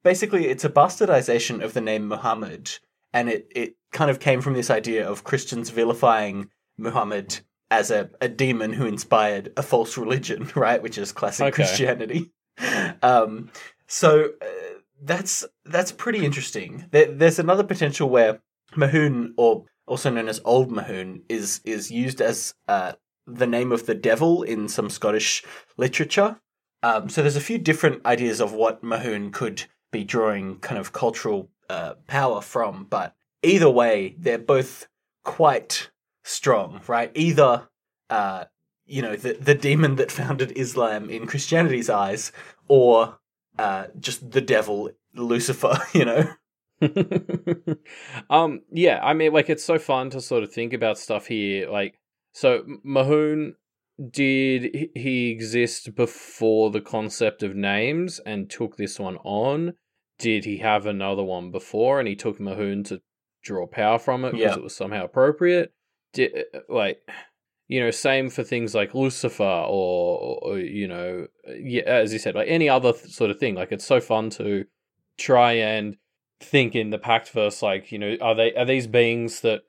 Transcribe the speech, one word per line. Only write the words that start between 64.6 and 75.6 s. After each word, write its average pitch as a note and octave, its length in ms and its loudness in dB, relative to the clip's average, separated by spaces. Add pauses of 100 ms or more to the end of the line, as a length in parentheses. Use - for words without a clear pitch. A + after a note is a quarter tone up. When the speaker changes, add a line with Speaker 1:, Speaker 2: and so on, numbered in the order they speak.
Speaker 2:
was - 120 -14
somehow G2 300 -6
appropriate? D#3 680 2 (400)
Di-, - 180 2 (220)
uh, - 60 -12 (100)
like, G2+ 320 -2 (680)
you C3 120 -2
know, A#2 120 0
same C3+ 380 0
for C3 140 -6
things A#2 320 -4
like G2+ 180 -2
Lucifer C3 500 -2
or, F2 960 -2
or, G2 180 -6
you G2 280 -6
know, F2+ 400 -8 (300)
yeah, B2 260 -4
as A2 300 2
you A2+ 60 -6
said, A#2+ 160 -6
like, G#2+ 140 -2
any E3 200 2
other B2+ 240 4
th-, - 200 -12
sort G#2+ 180 0
of - 80 -6
thing. A2 160 -2
Like, F2+ 160 -6
it's G2+ 140 -8
so C3 160 4
fun A2 300 -2
to G2+ 340 -4 (520)
try B2 360 4
and G#2+ 440 -2 (420)